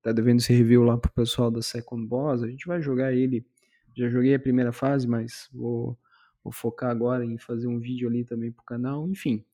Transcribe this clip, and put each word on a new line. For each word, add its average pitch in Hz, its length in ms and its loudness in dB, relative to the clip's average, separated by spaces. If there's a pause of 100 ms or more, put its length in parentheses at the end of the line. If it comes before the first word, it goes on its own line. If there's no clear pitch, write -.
tá 113 100 0
devendo 120 280 4
esse 120 120 2
review 120 320 8
lá 120 140 4
pro - 120 -2
pessoal 120 400 0
da 117 120 -4
Second 113 440 -8
Boss. 123 360 -2
A 117 60 -4
gente 135 180 -14
vai 175 160 -4
jogar 131 320 0
ele, 127 320 0 (500)
já 120 140 0
joguei 123 240 4
a 135 40 4
primeira 127 340 2
fase, 135 360 0
mas 117 420 -4
vou, 120 480 -6 (460)
vou 110 80 -10
focar 117 380 -4
agora 120 340 -2
em 117 140 -6
fazer 120 280 -6
um 120 120 -4
vídeo 123 300 -4
ali 120 180 -2
também 117 260 -6
pro 117 100 -20
canal. 135 460 -6
Enfim, 139 340 -2 (120)